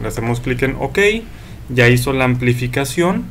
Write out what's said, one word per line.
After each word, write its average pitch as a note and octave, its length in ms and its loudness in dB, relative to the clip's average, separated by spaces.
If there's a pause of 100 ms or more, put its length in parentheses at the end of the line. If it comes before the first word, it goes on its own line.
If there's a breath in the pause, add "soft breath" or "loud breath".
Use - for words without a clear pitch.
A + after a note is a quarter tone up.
Le A2 60 -6
hacemos A#2 320 -4
clic B2+ 220 -4
en C3+ 180 -2
OK, C#3 180 -4 (720 loud breath)
ya B2 220 4
hizo B2 240 4
la C3 100 2
amplificación B2+ 1080 0